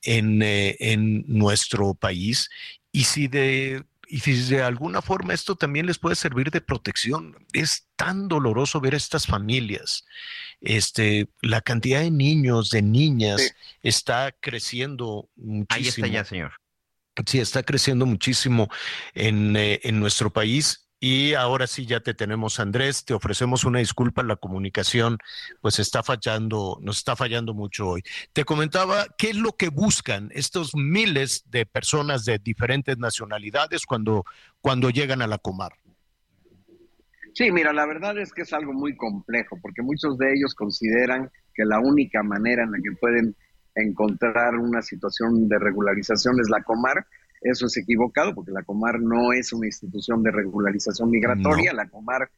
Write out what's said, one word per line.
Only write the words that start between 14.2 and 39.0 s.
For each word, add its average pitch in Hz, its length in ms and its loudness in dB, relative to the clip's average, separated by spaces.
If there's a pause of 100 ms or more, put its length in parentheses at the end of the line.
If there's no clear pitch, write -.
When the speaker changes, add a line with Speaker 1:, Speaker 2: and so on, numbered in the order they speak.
Speaker 1:
creciendo 120 920 -6 (400)
Speaker 3:
Ahí 120 200 0
está 117 140 -2
Speaker 1:
muchísimo. 127 40 0
Speaker 3:
ya, 110 180 -2
señor. 85 280 -8 (760)
Speaker 1:
Sí, 135 140 2
está 120 240 -2
creciendo 131 420 2
muchísimo 120 600 2 (440)
en, 107 440 2
eh, 104 260 2
en 113 160 0
nuestro 104 320 0
país. 117 580 0 (120)
Y 131 340 2
ahora 127 320 2
sí 127 180 -6
ya 117 140 0
te 139 160 -4
tenemos, 110 460 -2
Andrés. 123 440 0
Te - 80 -2
ofrecemos 123 520 0
una 123 160 2
disculpa, 120 420 0
la 110 140 -2
comunicación, 98 840 0 (420)
pues, 107 200 2
está 113 240 0
fallando, 110 760 -2
nos 101 180 -6
está 127 180 -2
fallando 117 380 -2
mucho 104 340 -6
hoy. 87 160 -2 (280)
Te 151 120 0
comentaba, 185 640 0 (120)
¿qué 214 120 0
es 208 60 -4
lo 220 200 0
que 180 120 0
buscan 139 640 0
estos 147 440 -4
miles 147 760 0
de 117 160 0
personas 143 580 -2
de 110 140 0
diferentes 120 600 -2
nacionalidades 113 880 -4
cuando, 107 400 0 (360)
cuando 127 300 2
llegan 131 320 0
a 117 40 0
la 107 120 -2
Comar? 92 340 -8 (1600)
Speaker 4:
Sí, 240 160 2
mira, 165 220 2
la 147 140 0
verdad 175 320 -6
es 202 120 -8
que - 120 -8
es - 100 -12
algo 151 220 -4
muy 139 200 -4
complejo, 110 680 -4